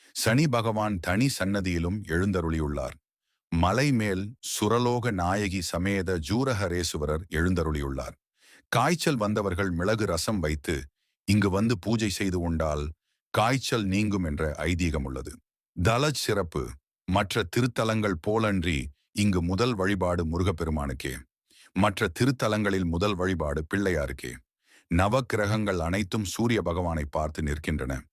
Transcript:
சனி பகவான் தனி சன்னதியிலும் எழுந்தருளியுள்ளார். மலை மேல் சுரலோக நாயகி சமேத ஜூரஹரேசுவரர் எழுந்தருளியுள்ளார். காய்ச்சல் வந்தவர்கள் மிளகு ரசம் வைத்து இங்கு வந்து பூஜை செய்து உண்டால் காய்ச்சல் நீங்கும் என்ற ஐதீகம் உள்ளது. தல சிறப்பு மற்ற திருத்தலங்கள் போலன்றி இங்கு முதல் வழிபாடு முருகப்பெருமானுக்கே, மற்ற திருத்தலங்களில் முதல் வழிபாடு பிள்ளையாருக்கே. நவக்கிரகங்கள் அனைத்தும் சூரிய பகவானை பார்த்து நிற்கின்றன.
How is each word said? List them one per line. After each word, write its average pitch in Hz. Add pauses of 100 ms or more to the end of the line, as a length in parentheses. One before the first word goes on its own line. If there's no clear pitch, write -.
(160)
சனி 135
பகவான் 107
தனி 98
சன்னதியிலும் 95 (160)
எழுந்தருளியுள்ளார். 80 (540)
மலை 92
மேல் 104 (260)
சுரலோக 120
நாயகி 92
சமேத 92 (100)
ஜூரஹரேசுவரர் 87 (140)
எழுந்தருளியுள்ளார். 76 (560)
காய்ச்சல் 143
வந்தவர்கள் 101
மிளகு 107
ரசம் 92
வைத்து 78 (520)
இங்கு 101
வந்து 107
பூஜை 110
செய்து 92
உண்டால் 78 (500)
காய்ச்சல் 117
நீங்கும் 98
என்ற 73 (240)
ஐதீகம் 80
உள்ளது. 65 (440)
தல 117 (120)
சிறப்பு 90 (440)
மற்ற 98 (100)
திருத்தலங்கள் 110
போலன்றி 101 (460)
இங்கு 98
முதல் 95
வழிபாடு 92
முருகப்பெருமானுக்கே, 78 (640)
மற்ற 98
திருத்தலங்களில் 107
முதல் 101
வழிபாடு 82
பிள்ளையாருக்கே. 73 (580)
நவக்கிரகங்கள் 104
அனைத்தும் 98
சூரிய 113
பகவானை 85 (100)
பார்த்து 78
நிற்கின்றன. 73 (180)